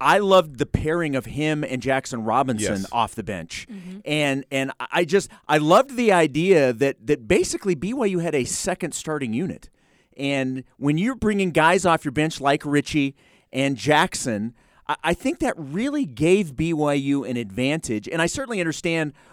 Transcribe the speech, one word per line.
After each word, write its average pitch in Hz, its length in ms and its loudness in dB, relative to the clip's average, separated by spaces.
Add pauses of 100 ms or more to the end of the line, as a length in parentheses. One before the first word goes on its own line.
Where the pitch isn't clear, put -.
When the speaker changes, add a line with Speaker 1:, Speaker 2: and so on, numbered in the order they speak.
Speaker 1:
I 156 180 4
loved 180 400 4
the 143 80 0
pairing 156 500 -2
of 120 100 -4
him 151 380 -2
and 127 180 -6
Jackson 131 420 -2
Robinson 110 580 0
Speaker 2:
Yes. 95 100 -8
Speaker 1:
off 113 220 0
the 104 100 -8
bench. 85 460 -10
Speaker 3:
Mm-hmm. 185 340 -16
Speaker 1:
And, 143 480 -2
and 135 260 -2
I 165 260 -2
just, 165 260 0 (180)
I 151 100 4
loved 202 380 4
the 233 160 4
idea 156 600 4
that, 117 340 -2
that 131 200 0
basically 196 480 0
B 180 180 -4
Y 262 140 -2
U 180 140 0
had 165 160 -2
a 127 80 2
second 180 500 -6
starting 139 380 -6
unit. 170 360 -6 (480)
And 131 480 -4 (120)
when 147 200 0
you're 226 200 0
bringing 196 340 0
guys 165 340 4
off 165 200 2
your 139 80 -4
bench 156 280 -2
like 143 240 2
Richie 143 520 0 (360)
and 135 240 0
Jackson, 123 760 0 (340)
I, 151 140 -2
I 170 120 0
think 330 260 -4
that 247 160 -2
really 220 480 -4
gave 156 500 2
B 165 180 -2
Y 147 220 0
U 139 300 0
an 120 120 -4
advantage. 120 720 -4
And 165 140 -2
I 170 40 2
certainly 240 340 -6
understand 165 520 -2 (200)